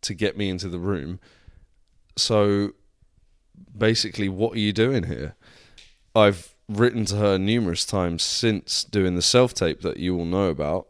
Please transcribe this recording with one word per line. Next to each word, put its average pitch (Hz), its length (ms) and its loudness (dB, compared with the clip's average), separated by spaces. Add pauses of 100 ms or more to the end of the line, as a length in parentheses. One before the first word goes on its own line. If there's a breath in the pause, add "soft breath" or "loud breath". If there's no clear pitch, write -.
to - 120 -6
get 98 220 -2
me 101 120 -2
into 92 200 -6
the 87 100 -8
room. 87 400 -6 (960 soft breath)
So 101 580 2 (1000)
basically, 110 520 0
what 98 260 -2
are 113 60 -2
you 104 120 2
doing 110 320 2
here?" 69 300 -8 (800 soft breath)
I've 101 400 4 (140)
written 110 380 2
to 95 100 -2
her 101 200 4
numerous 98 480 0
times 87 380 -2
since - 640 -2
doing 92 320 0
the 87 60 -2
self-tape 120 580 2
that 90 160 -4
you 90 200 -2
all 85 80 -2
know 90 260 0
about 76 400 -4